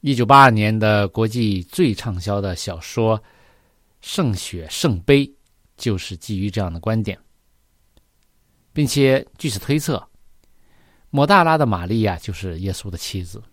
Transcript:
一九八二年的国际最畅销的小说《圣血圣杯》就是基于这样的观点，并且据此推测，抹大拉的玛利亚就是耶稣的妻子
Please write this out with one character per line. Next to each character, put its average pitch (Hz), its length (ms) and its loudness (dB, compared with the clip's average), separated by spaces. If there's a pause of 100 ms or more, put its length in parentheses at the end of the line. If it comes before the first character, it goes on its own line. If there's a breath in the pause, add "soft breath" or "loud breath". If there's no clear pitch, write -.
一 139 140 0
九 120 100 0
八 139 160 8
二 135 100 10
年 107 260 2
的 107 320 2
国 113 200 -2
际 107 360 -2
最 151 280 0
畅 98 260 -6
销 101 220 -4
的 95 160 -6
小 85 240 -10
说 110 380 0 (840 soft breath)
《圣 131 340 -2
血 87 360 -10
圣 117 300 0
杯》 139 260 4 (500)
就 104 220 -4
是 - 180 -12
基 101 220 -8
于 101 120 -2
这 104 120 -4
样 87 100 -4
的 82 80 -10
观 110 220 -2
点， 101 160 -8 (1500)
并 151 140 0
且 135 380 2 (120)
据 147 140 -6
此 101 80 -6
推 139 200 -2
测， 147 240 -4 (1080)
抹 143 160 2
大 185 180 6
拉 160 140 2
的 151 80 2
玛 92 180 -2
利 110 160 -2
亚 98 160 0
就 - 160 -12
是 90 280 -10
耶 95 120 -4
稣 - 160 -10
的 87 80 -12
妻 - 260 -8
子 101 200 -14 (100)